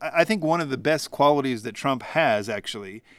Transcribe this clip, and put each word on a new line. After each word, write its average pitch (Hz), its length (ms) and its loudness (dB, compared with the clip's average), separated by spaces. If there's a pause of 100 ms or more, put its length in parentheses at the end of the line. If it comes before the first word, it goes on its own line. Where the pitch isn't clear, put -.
I, 156 140 -6
I 170 100 4
think 202 180 -2
one 160 160 2
of 156 100 -4
the 131 80 -2
best 147 340 0
qualities 135 520 4
that 113 120 -8
Trump 131 280 -2
has, 113 460 2
actually, 101 520 -10 (180)